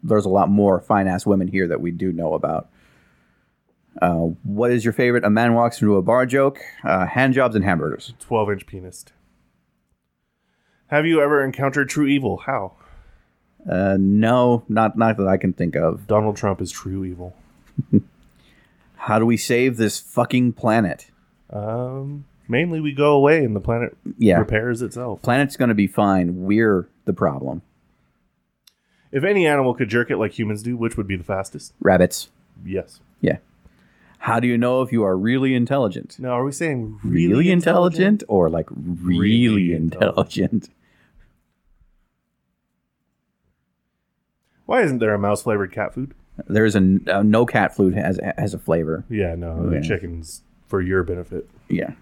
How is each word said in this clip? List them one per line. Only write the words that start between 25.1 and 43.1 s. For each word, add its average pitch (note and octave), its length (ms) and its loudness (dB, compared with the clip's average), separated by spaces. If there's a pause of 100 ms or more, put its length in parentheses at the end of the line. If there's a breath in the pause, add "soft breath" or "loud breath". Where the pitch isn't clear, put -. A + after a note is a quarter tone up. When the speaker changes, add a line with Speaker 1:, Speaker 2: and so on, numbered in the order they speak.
Speaker 1:
Planet's C#3 360 0
gonna A#2+ 180 2
be G2+ 120 4
fine. F#2 580 2
We're G#2 420 2 (180)
the G2 80 -2
problem. D2+ 480 -4 (1500)
Speaker 2:
If C#3 120 -2
any F#3+ 240 2
animal C#3 260 2
could B2 160 -2
jerk A#2+ 220 0
it A2 60 -2
like G#2+ 200 -2
humans G#2+ 260 -4
do, A#2+ 120 -6
which A2+ 220 -4
would G2+ 100 -6
be F#2+ 80 -4
the F2+ 80 -8
fastest? - 560 -8
Speaker 1:
Rabbits. F3 500 2 (360)
Speaker 2:
Yes. F#2+ 340 -10 (220)
Speaker 1:
Yeah. - 160 0 (840 soft breath)
How A2+ 200 0
do B2 80 0
you A#2+ 100 0
know B2 240 0
if A#2+ 100 -4
you A#2 120 0
are F#2+ 140 0
really C3 380 0
intelligent? A#2+ 640 -2
Speaker 2:
Now, B2+ 120 -6
are B2 120 -2
we C#3+ 80 -4
saying B2+ 520 -6
really E2+ 300 0
Speaker 1:
Really E3 180 4
intelligent F3+ 720 2
Speaker 2:
intelligent? - 60 -12
Speaker 1:
or, F2+ 220 2
like, E2 220 -4
really F2 480 -4 (280)
Speaker 2:
Really F#2+ 260 2
Speaker 1:
intelligent? D#2+ 300 -2
Speaker 2:
intelligent. - 680 -2 (4000)